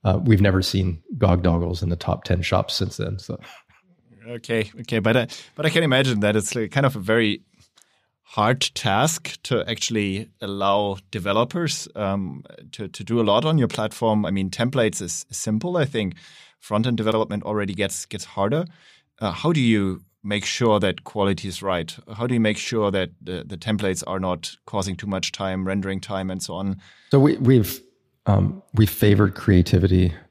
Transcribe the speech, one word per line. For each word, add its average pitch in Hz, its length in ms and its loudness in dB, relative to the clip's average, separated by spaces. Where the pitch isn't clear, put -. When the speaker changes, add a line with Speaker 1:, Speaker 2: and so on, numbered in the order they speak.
Speaker 1:
uh, 95 180 2
we've 104 200 6
never 95 200 4
seen 90 380 -2
gog 90 280 4
doggles 87 360 0
in 92 80 -2
the 87 80 -2
top - 280 -4
ten 87 180 0
shops 95 320 0
since - 220 -4
then. 101 240 -6
So. - 200 -12
Speaker 2:
Okay, 117 400 -2
okay, 113 180 -2
but 113 180 2
I, 117 120 2
but 151 100 -6
I 156 60 2
can 165 140 2
imagine 131 360 2
that 104 140 2
it's, 107 220 0
like, 110 160 -4
kind 139 120 2
of 135 120 2
a 104 40 -8
very 107 420 2
hard 120 380 0
task 123 680 -2
to 117 260 -2
actually 104 580 -4
allow 101 560 0
developers, 113 760 -2
um, 98 460 -4
to, 101 180 -12
to 92 160 -14
do 117 160 0
a - 20 2
lot 107 220 4
on 156 140 2
your 120 100 4
platform. 107 560 0
I 80 60 -2
mean, 95 180 -2
templates 117 540 0
is - 280 -10
simple. 113 460 -4
I 156 80 2
think 107 300 -4
front-end 113 380 -2
development 107 460 0
already 101 320 -4
gets, 98 320 -4
gets - 180 -12
harder. 123 400 -2
Uh, 101 140 -4
how 151 200 -2
do 156 80 2
you 101 400 2
make 104 220 -4
sure 107 340 2
that 92 240 -2
quality 98 420 -2
is 92 160 -10
right? 87 320 -2
How 120 100 -4
do 123 60 -2
you 120 80 2
make 107 160 2
sure 107 340 -2
that 92 200 -2
the, 90 260 -10
the 92 120 -12
templates 95 480 -2
are 95 140 -6
not 90 440 -4
causing 95 320 -4
too 101 120 -10
much 95 240 -6
time, 95 340 -4
rendering 98 340 -4
time, 95 300 -6
and 92 120 -8
so - 120 -10
on? 95 260 -6
Speaker 1:
So 139 100 6
we, 147 160 4
we've, 120 460 4
um, 98 380 2
we 107 140 6
favored 101 480 4
creativity 90 800 4